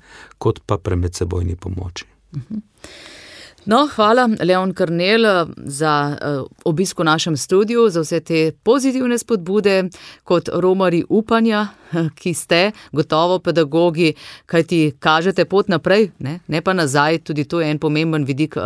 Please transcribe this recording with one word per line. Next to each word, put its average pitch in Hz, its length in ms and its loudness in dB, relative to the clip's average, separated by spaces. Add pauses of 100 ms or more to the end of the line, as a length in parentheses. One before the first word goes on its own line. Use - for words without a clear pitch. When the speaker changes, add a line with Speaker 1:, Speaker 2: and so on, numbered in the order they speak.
(360)
Speaker 1:
kot - 260 -2
pa 104 160 -4
pri 92 180 -4
medsebojni 87 640 -4
pomoči. 90 480 -10 (240)
Speaker 2:
Mhm. 180 340 -12 (1000)
No, 254 260 2
hvala, 233 400 2 (100)
Leon 185 360 0
Karnel, 185 500 0 (340)
za, 143 340 -2 (200)
eh, - 160 -8 (340)
obisk 165 380 -2
v 180 60 0
našem 160 320 0
studiu, 220 500 2
za 170 140 0
vse 160 180 -2
te 160 340 0
pozitivne 247 640 0
spodbude 196 680 0 (380)
kot 170 300 0
romarji 180 540 2
upanja, 220 640 0 (240)
<laughs> 165 220 -2
ki 180 200 -6
ste - 260 0 (300)
gotovo 165 500 0
pedagogi, 165 720 2 (300)
kajti 165 500 0
kažete 165 520 0
pot 196 220 0
naprej, 190 480 2
ne, 147 280 -10
ne 156 180 -4
pa 190 120 -2
nazaj. 151 460 0
Tudi 151 260 -4
to 170 160 -4
je 156 80 -2
en 151 100 -2
pomemben 156 460 -2
vidik, 139 320 -4
eh, 104 80 -4